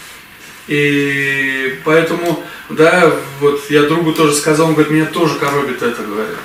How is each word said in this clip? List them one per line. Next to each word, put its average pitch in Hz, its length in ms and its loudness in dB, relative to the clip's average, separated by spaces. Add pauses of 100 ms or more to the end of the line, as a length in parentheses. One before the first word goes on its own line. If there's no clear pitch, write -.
(680)
И 143 1160 -2
поэтому, 160 600 0 (260)
да, 160 440 4 (260)
вот 143 300 0
я 147 140 4
другу 156 300 2
тоже 151 200 2
сказал, 156 340 2
он 156 60 2
говорит, 147 180 2
«Меня 156 140 2
тоже 165 300 0
коробит 139 480 -2
это», 117 180 -4
говорит. 104 440 -6